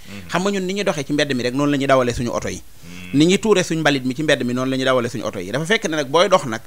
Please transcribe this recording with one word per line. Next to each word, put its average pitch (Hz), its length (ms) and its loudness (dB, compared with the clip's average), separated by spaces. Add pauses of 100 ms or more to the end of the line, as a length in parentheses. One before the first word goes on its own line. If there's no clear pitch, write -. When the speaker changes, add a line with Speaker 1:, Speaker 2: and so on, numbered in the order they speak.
Speaker 1:
Hmm. 101 220 -14
Speaker 2:
Xam 175 140 0
nga 202 80 0
ñun 190 140 -4
ni 185 80 -4
ñuy 202 100 -4
doxee 165 220 -2
ci 151 80 -4
mbedd 147 220 0
mi 120 80 -2
rek 123 120 -2
noonu 143 160 2
la 143 60 0
ñuy 139 100 0
dawalee 127 260 4
suñu 120 180 -4
oto 104 180 -4
yi. 92 120 -8
Speaker 1:
Hmm. 90 580 -8
Speaker 2:
Ni 156 60 8
ñuy 190 140 4
tuure 202 240 4
suñu 160 180 -2
mbalit 143 240 2
mi 127 100 0
ci 151 80 -4
mbedd 139 200 2
mi 123 100 -2
noonu 127 180 -2
la 131 60 -2
ñuy 131 80 -2
dawalee 123 240 2
suñu 117 160 -6
oto 110 140 -4
yi. 92 120 -8
Dafa 143 140 -2
fekk 214 240 0
ne 156 60 -2
nag 147 140 -2
booy 175 200 4
dox 170 160 4
nag 113 220 -4